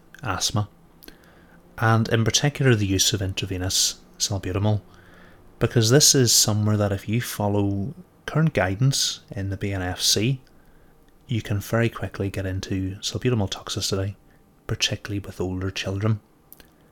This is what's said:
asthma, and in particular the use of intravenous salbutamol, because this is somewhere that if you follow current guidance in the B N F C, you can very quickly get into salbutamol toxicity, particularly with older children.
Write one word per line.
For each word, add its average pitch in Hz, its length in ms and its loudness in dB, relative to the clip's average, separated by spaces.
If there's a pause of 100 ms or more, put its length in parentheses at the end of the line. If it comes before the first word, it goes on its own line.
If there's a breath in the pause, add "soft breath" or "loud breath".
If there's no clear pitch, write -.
(220)
asthma, 101 480 -2 (1080 loud breath)
and 113 300 2
in 113 160 2
particular 135 500 2
the 104 120 0
use 95 260 2
of 98 80 -2
intravenous 95 800 -2 (180)
salbutamol, 101 640 0 (800 loud breath)
because 113 320 2
this 143 240 6
is 127 180 4
somewhere 104 460 4
that 101 140 2
if 98 160 -6
you 110 120 0
follow 101 720 -2 (320)
current 156 260 2
guidance 107 680 0 (100)
in 98 200 -6
the 95 60 -4
B 101 160 -4
N 95 100 -4
F 90 180 -4
C, 123 400 2 (880 soft breath)
you 110 120 0
can 101 200 -2
very 113 280 0
quickly - 420 -6
get 98 160 -6
into 95 500 -4
salbutamol 110 540 -2
toxicity, 98 680 -4 (500 soft breath)
particularly - 540 -4
with - 200 -10
older 92 300 -2
children. 104 500 0 (720 soft breath)